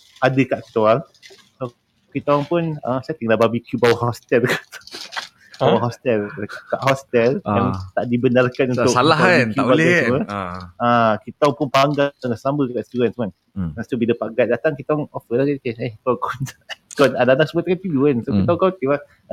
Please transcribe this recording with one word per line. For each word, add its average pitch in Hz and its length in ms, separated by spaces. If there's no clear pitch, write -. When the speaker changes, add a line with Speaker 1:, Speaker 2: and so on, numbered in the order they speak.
Speaker 1:
ada 131 240
kat - 240
kita - 160
orang. 110 200
So, - 40
kita 135 240
orang 143 160
pun, 170 140
ah, 127 240
setting 117 240
lah 110 80
barbecue 117 400
bawah 117 320
hostel. 123 400
<laughs> - 400
Bawah 147 160
Speaker 2:
Huh? 120 160
Speaker 1:
hostel. 107 420
Dekat, - 380
kat 113 100
hostel 127 500
Speaker 3:
Ah. 110 80
Speaker 1:
yang 101 160
tak 101 160
dibenarkan 123 600
Speaker 3:
Tak 127 100
Speaker 1:
untuk 120 160
Speaker 3:
salah 151 240
kan? 175 80
Speaker 1:
barbecue 113 160
Speaker 3:
Tak 104 80
boleh 127 160
Speaker 1:
bagai 175 160
Speaker 3:
kan? 131 80
Speaker 1:
semua. 127 240
Speaker 3:
Ah. 92 280
Speaker 1:
Ah, 117 400
kita - 320
pun 139 160
panggang 143 480
tengah 117 240
sambal 139 320
kat 123 160
situ 123 160
kan, 110 80
semua. 113 160
Speaker 3:
Hmm. 90 240
Speaker 1:
Lepas 113 160
tu 131 80
bila 113 160
Pak 107 140
Gad 120 160
datang, 160 240
kita 151 160
orang 147 160
offer - 240
lah. 135 140
"Okey, 135 260
eh, 120 240
kau, 123 160
kau, - 160
<laughs> - 640
kau 139 140
ada-ada 131 340
semua 165 240
tengah 180 80
tidur 165 320
kan." 139 160
So, 139 80
Speaker 3:
Hmm. 101 80
Speaker 1:
kita 95 160
orang, 170 80
"Kau 185 80
okey 131 160
lah. 143 140